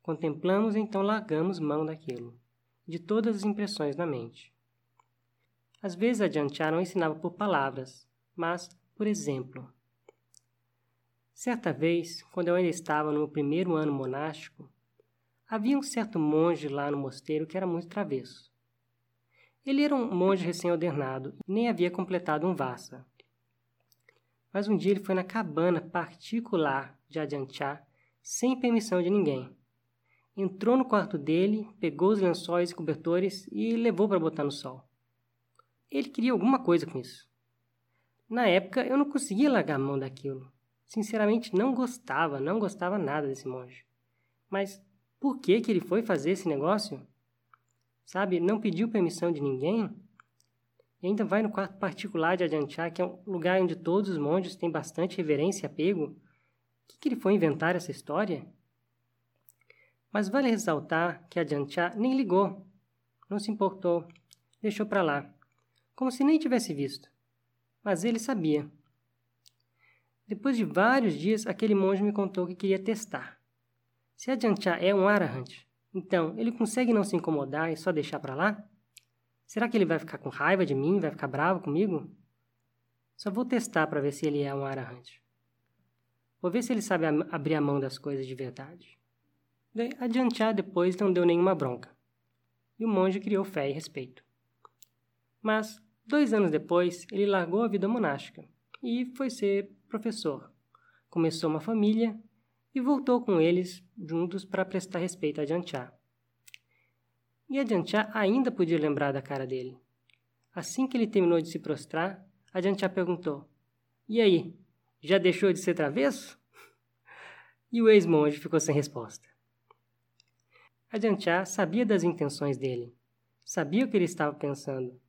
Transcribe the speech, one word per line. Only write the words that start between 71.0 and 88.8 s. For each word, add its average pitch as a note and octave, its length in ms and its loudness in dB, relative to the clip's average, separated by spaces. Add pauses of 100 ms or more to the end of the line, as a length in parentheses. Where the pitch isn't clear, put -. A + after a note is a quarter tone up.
dias, G#3 300 0
aquele G#3+ 300 2
monge G3 260 4
me G#3 120 2
contou F#3+ 340 -2
que F3+ 80 -10
queria F#3+ 240 0
testar. F#3+ 580 -6 (800)
Se - 160 -6
Ajahn A3+ 240 2
Chah F3+ 220 0
é F#3+ 180 4
um F#3+ 100 4
arahant, D3+ 600 0 (280)
então F3+ 460 0
ele A#3 140 0
consegue A#3 400 0
não G#3 100 4
se G3 140 -2
incomodar D3+ 520 -2
e D#3 60 -2
só F3+ 160 -2
deixar D3+ 260 -2
pra C3+ 160 -8
lá? G3+ 300 0 (800)
Será A3+ 220 -2
que A#3 80 -4
ele G3+ 80 6
vai D#3+ 160 2
ficar - 200 -10
com C#3 100 -8
raiva F3+ 360 2
de C#3+ 80 -2
mim, E3 280 2
vai D3+ 100 -2
ficar - 160 -6
bravo D#3 320 0
comigo? E3 500 -2 (1080)
Só - 120 -6
vou G#3+ 140 -2
testar A#3+ 440 0
pra D3+ 120 -2
ver C#3 140 -2
se - 120 -6
ele C#3+ 160 0
é C#3 140 -4
um C#3 80 -4
arahant. B2+ 400 -8 (1400)
Vou F3+ 80 0
ver A#3+ 140 0
se A#3+ 80 -4
ele A3 100 0
sabe F3 240 2
am-, D3+ 240 2
abrir D3+ 260 -2
a D3+ 60 0
mão C#3+ 160 2
das C3 200 -4
coisas C3+ 280 -6
de C3 80 -10
verdade. C3+ 640 -14 (800)